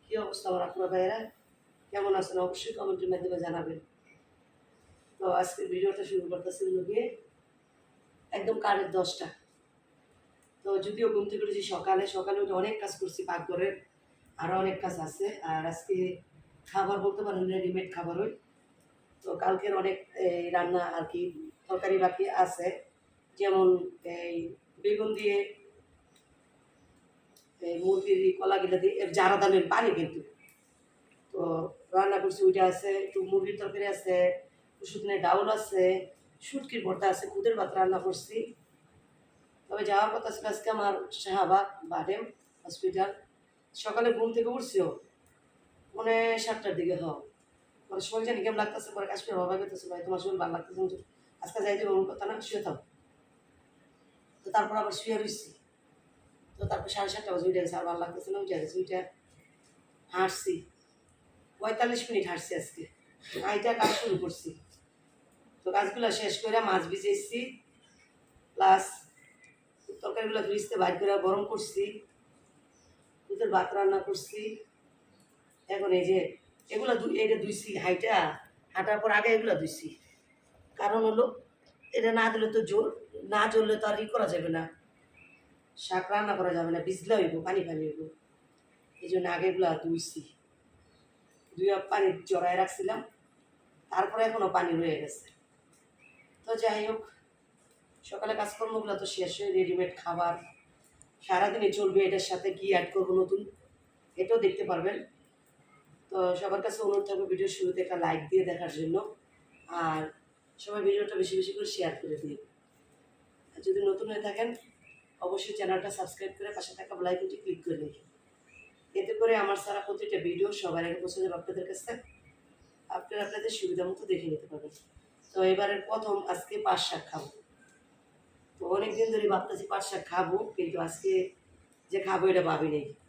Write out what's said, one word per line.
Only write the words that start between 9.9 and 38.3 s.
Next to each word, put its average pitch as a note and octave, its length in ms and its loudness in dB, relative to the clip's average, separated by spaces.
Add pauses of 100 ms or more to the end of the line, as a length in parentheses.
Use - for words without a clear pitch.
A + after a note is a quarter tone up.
তো - 200 0
যদিও G#4+ 260 0
ঘুম G#4 200 2
থেকে G#4+ 140 -2
উঠেছি G4+ 180 -2
সকালে, F#4+ 460 0
সকালে G4 340 -2
উঠে F#4+ 120 0
অনেক A3 280 0
কাজ - 180 -8
করছি F#3 240 -6
পাকঘরের, F3+ 640 -4 (520)
আরও F3+ 220 0
অনেক F#3+ 220 0
কাজ E3+ 180 -4
আছে। F#3+ 420 -6
আর D#3+ 240 -2
আজকে F3+ 560 -2 (460)
খাবার G3 320 0
বলতে G3 240 0
পারেন F#3 240 0
রেডিমেড F#3 460 -2
খাবার E3+ 240 -4
হয়। G3+ 180 -2 (880)
তো - 140 -6
কালকের G3 400 2
অনেক, F#3+ 380 -2
এই, F4 340 0
রান্না F3 300 2
আর E3+ 240 -2
কি, - 480 -6 (160)
তরকারি F#4+ 300 2
বাকি F#3 320 4
আছে, F3+ 560 0 (520)
যেমন F#3+ 520 4 (140)
এই E3+ 520 -6 (220)
বেগুন G#3+ 380 0
দিয়ে, G3+ 220 2 (2250)
এই E3+ 220 -2
মুরগির F#3+ 420 4
ই F#3 60 8
কলাগুলো F4 460 2
দিয়ে, F#4 160 4
এর F#4 180 -2
জারা F#4+ 260 6
দানের F#4+ 320 6
পানি - 220 4
কিন্তু। D#3+ 300 -2 (1120)
তো E3+ 380 -2 (240)
রান্না F#4 260 4
করছি, F#3+ 240 0
ওইটা F#3+ 220 8
আছে, F#4 240 0 (140)
একটু - 200 -2
মুরগির G3 360 0
তরকারি G3+ 280 -4
আছে, F#3 280 0 (680)
সুতনে - 340 -4
ডাউল G3+ 300 4
আছে, G#3+ 580 2 (340)
শুটকির - 420 -8
ভর্তা F#4+ 260 0
আছে, F#4+ 180 -2
খুদের A#3 280 2
ভাত F#3 180 -2
রান্না F#3 260 4
করছি। A3 540 -4 (1120)